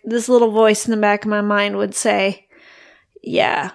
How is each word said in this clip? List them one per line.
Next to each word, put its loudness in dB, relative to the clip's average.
this -4
little 4
voice 2
in -2
the 0
back 0
of -4
my -2
mind 0
would -2
say, -2
"Yeah, -2